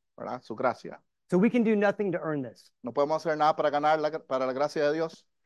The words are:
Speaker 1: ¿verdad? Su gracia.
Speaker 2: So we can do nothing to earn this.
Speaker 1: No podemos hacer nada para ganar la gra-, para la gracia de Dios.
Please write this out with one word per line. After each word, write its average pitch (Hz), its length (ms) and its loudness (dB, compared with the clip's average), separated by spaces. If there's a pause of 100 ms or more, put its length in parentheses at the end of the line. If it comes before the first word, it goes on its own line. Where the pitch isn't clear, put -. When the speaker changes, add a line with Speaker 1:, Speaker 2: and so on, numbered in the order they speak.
(160)
Speaker 1:
¿verdad? 120 260 -10
Su 110 140 -12
gracia. 113 440 -4 (300)
Speaker 2:
So 175 80 2
we 214 100 6
can 240 140 2
do 214 140 2
nothing 202 340 0
to 165 80 -2
earn 156 240 -4
this. - 300 -14 (100)
Speaker 1:
No 123 100 -10
podemos 151 320 0
hacer 156 140 -2
nada 151 160 4
para 151 160 0
ganar 151 300 2
la 151 100 0
gra-, 151 160 -8
para 131 180 -2
la 131 80 -2
gracia 147 380 -2
de - 20 0
Dios. 160 320 -6 (220)